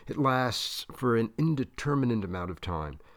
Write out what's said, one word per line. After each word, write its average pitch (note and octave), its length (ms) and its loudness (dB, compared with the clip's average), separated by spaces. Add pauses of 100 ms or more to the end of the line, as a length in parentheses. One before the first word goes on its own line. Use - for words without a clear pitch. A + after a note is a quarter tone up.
It - 100 -6
lasts B2+ 760 0
for A#2+ 260 2
an A2+ 200 2
indeterminate C3+ 880 2
amount F2+ 260 -4
of E2 120 -10
time, D#2 360 -4 (180)